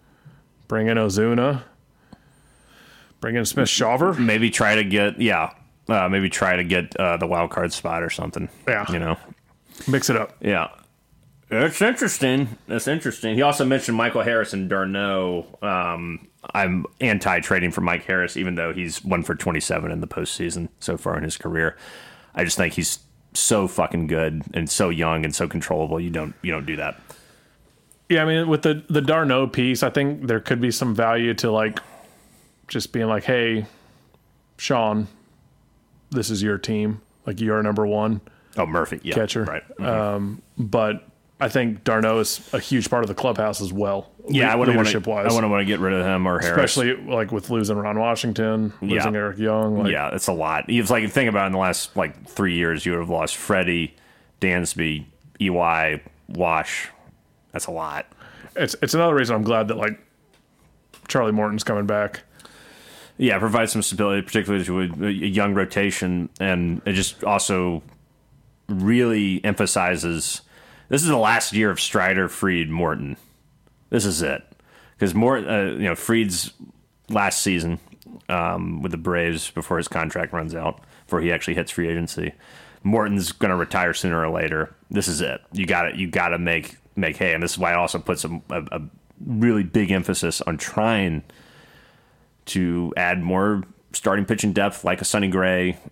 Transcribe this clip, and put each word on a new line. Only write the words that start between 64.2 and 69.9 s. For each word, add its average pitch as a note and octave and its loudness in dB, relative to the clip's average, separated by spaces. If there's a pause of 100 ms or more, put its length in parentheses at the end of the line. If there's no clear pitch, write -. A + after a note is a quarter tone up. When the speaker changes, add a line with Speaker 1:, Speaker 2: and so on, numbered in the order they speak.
Speaker 2:
particularly G2 0
with F2+ -2
a G2+ 0
young G2 2
rotation, F#2 0 (120)
and F2 0
it G2+ 0
just - -2
also F#2 0 (840)
really G#2 2
emphasizes F2+ 0 (480)